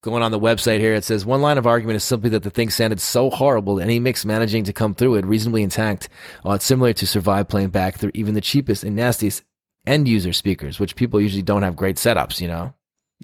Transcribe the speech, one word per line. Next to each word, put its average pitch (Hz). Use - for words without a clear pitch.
Going 117
on 113
the 107
website 110
here, 110
it 104
says, 104
"One 135
line 147
of 120
argument 113
is -
simply 117
that 110
the 104
thing 113
sounded 107
so 127
horrible, 104
any 117
mix 123
managing 107
to 98
come 107
through 123
it 98
reasonably 110
intact, 104
uh, 92
it's 101
similar 127
to -
Survive 98
playing 98
back 92
through 104
even 107
the 107
cheapest 131
and 104
nastiest 113
end 143
user 92
speakers, 82
which 98
people 113
usually 98
don't 101
have 90
great 95
setups, -
you 90
know?" 85